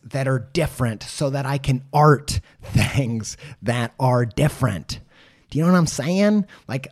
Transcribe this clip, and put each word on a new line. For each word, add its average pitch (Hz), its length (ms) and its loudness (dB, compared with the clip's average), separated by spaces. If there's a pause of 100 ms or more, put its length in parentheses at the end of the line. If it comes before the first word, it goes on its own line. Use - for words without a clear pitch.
that 135 240 -4
are 131 280 -2
different 127 480 -2
so - 280 -4
that 139 140 -4
I 139 140 -2
can 135 340 -2
art 147 480 4 (120)
<laughs> - 100 -20
things - 720 -2 (240)
that 117 400 -2
are 123 240 2
different." 113 760 -2 (500)
Do - 60 -6
you 156 80 2
know 180 80 4
what 180 60 6
I'm 165 80 2
saying? 190 580 0 (220)
Like, 135 260 -8